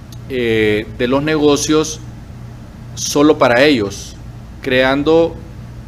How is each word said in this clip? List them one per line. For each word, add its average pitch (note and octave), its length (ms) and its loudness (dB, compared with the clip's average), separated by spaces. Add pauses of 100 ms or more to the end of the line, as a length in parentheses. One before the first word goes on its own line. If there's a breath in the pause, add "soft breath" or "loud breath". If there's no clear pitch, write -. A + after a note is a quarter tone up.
(280)
eh, A2+ 580 2 (120)
de B2 100 0
los C#3 140 2
negocios D3+ 800 2 (920)
solo D3 440 2
para B2+ 240 4
ellos, A2+ 540 0 (440)
creando, C#3+ 760 2 (540)